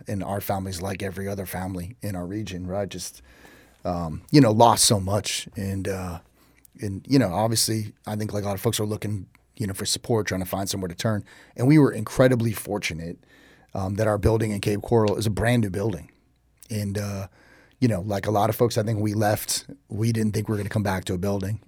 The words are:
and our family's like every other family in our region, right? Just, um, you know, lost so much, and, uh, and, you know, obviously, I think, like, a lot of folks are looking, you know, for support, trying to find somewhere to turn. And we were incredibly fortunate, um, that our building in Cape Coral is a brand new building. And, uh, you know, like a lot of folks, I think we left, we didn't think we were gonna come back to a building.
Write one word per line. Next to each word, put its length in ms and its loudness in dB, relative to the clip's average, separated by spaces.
and 160 -4
our 160 -4
family's 400 -4
like 220 -6
every 260 -6
other 180 -6
family 540 -8
in 160 -6
our 100 -6
region, 400 -8
right? 220 -4
Just, 320 -12
um, 460 -4
you 100 10
know, 120 8
lost 320 8
so 140 4
much, 580 -2
and, 320 -4
uh, 320 -6
and, 260 -6
you 120 4
know, 160 2
obviously, 580 0
I 100 -6
think, 160 -6
like, 120 -4
a 20 -4
lot 80 -2
of 80 -8
folks 180 0
are 60 -2
looking, 400 -6
you 100 -4
know, 80 -4
for 100 -6
support, 420 -2
trying 140 -2
to 60 -4
find 240 -6
somewhere 180 -4
to 60 -8
turn. 280 -2
And 140 2
we 100 10
were 140 6
incredibly 600 2
fortunate, 680 -6
um, 220 -2
that 100 2
our 100 2
building 360 2
in 100 -4
Cape 180 0
Coral 360 2
is 100 -2
a 40 0
brand 320 2
new 80 0
building. 400 -4
And, 260 -4
uh, 300 -6
you 100 4
know, 140 0
like 240 -2
a 40 -2
lot 180 4
of 80 0
folks, 220 2
I 60 0
think 160 -2
we 120 0
left, 540 0
we 240 0
didn't 200 0
think 160 -2
we 40 0
were 40 0
gonna 140 -4
come 140 0
back 220 -2
to 80 -2
a 40 -2
building. 500 -2